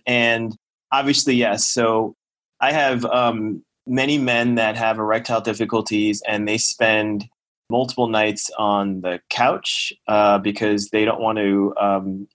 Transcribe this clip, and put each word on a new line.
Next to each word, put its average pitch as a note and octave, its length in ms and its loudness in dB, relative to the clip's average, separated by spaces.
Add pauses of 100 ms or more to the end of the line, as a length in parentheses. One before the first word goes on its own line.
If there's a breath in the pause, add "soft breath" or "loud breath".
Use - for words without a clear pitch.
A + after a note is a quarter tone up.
and A#2 480 2 (380)
obviously, C#3 420 2
yes. A2+ 320 2
So A2+ 480 0 (460)
I C3+ 100 2
have, C3+ 320 0
um, A#2 580 -2 (240)
many C3 320 0
men A#2+ 380 0
that A2 220 0
have A2+ 200 0
erectile A2 440 -2
difficulties, G#2+ 840 -2
and G#2 220 -2
they G#2+ 100 0
spend G#2+ 680 0 (420)
multiple B2 380 0
nights G#2+ 500 -2
on G2+ 440 0
the F2+ 180 -4 (100)
couch, - 600 -2 (160)
uh, G#2 300 4
because G#2 540 0
they A2 120 2
don't G#2+ 160 0
want A2 180 -2
to, G2+ 400 2
um, G2 580 -2